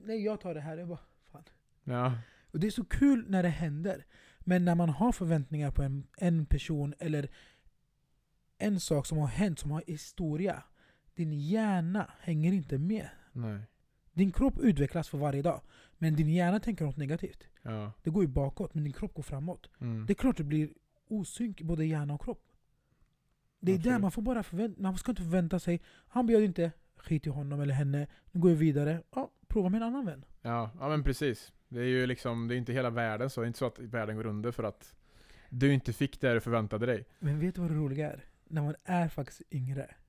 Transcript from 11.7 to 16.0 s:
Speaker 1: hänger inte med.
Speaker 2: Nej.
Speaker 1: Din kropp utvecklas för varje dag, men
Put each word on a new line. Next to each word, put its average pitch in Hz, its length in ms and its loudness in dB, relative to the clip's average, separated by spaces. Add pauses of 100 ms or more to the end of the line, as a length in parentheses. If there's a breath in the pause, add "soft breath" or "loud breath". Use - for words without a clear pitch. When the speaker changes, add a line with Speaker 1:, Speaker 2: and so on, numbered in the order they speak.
Speaker 1:
hänger 165 340 2
inte 147 240 0
med. 190 320 -2 (220)
Speaker 2:
Nej. 110 280 -6 (540)
Speaker 1:
Din 185 180 4
kropp - 280 2
utvecklas 151 500 2
för 147 80 -6
varje 139 240 0
dag, 160 200 0 (360 soft breath)
men 160 180 2